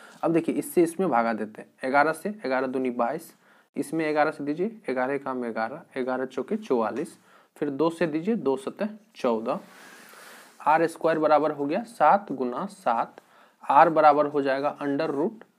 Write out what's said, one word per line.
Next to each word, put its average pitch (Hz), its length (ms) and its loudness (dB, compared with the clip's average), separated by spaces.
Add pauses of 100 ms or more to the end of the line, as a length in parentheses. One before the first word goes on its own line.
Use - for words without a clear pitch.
(240)
अब 165 100 0
देखिए, 165 220 0
इससे 156 280 0
इसमें 165 260 -2
भागा 117 240 2
देते 110 280 -10
हैं, - 300 -10
ग्यारह 147 220 4
से, - 180 -10
ग्यारह 131 360 -4
दूनी 131 240 -4
बाईस, 123 420 -4 (420)
इसमें 160 380 -4
ग्यारह 151 180 2
से 151 120 -10
दीजिए, 156 240 -4 (180)
ग्यारह 127 280 -2
एकम 131 300 -6
ग्यारह, 117 380 -6 (160)
ग्यारह 127 300 -4
चौके 131 300 -6
चौवालीस, 120 600 -4 (400)
फिर 147 140 -4
दो 147 180 0
से 165 180 -2
दीजिए, 160 280 -4
दो 135 220 -2
सतह 190 320 -8 (260)
चौदह। 120 440 -2 (1040)
आर 160 240 4
स्क्वायर 160 320 0
बराबर 151 320 4
हो 143 140 -4
गया 175 180 -2
सात 180 500 2
गुना 127 340 -4
सात, 123 540 -4 (420)
आर 156 260 8
बराबर 151 360 6
हो 143 160 0
जाएगा 139 380 0
under 143 320 -2
root 156 320 -4 (160)